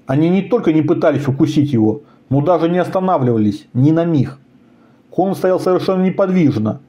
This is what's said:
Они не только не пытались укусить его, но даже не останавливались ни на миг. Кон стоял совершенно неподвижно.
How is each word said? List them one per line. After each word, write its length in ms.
Они 220
не 140
только 300
не 100
пытались 440
укусить 460
его, 300
но 120
даже 280
не 100
останавливались 960
ни 180
на 120
миг. 340
Кон 260
стоял 240
совершенно 420
неподвижно. 880